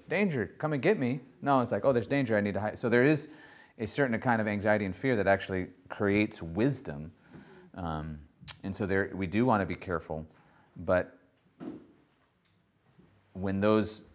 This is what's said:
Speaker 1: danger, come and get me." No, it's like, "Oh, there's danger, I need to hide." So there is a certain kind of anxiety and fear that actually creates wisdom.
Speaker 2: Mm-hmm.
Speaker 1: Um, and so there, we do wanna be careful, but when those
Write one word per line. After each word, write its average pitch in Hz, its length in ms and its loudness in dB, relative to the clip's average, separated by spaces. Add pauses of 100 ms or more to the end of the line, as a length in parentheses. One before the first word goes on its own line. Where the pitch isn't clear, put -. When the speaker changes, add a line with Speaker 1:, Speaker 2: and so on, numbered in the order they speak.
Speaker 1:
danger, 160 400 0 (100)
come 156 160 -2
and 127 80 -2
get 185 160 2
me." 135 220 -2 (200)
No, 135 200 2
it's 117 120 -2
like, 101 120 -2
"Oh, 135 80 4
there's 120 160 0
danger, 127 280 0
I 101 40 4
need 101 140 0
to 98 60 -2
hide." 107 180 -6
So 127 100 -4
there 123 160 6
is 151 240 2 (500)
a 110 80 -4
certain 120 340 0
kind 117 200 2
of 107 80 -2
anxiety 104 360 2
and 92 100 -4
fear 131 220 -2
that 95 120 0
actually 95 420 0 (180)
creates 104 540 0
wisdom. 85 680 -4 (200)
Speaker 2:
Mm-hmm. - 460 -20
Speaker 1:
Um, 78 420 -6 (440)
and 98 100 -6
so 107 120 -4
there, 95 280 0
we 92 140 -4
do 110 180 2
wanna 104 200 4
be 87 100 -6
careful, 80 500 -8 (500)
but 90 400 0 (2250)
when 95 260 -2
those 107 420 2 (120)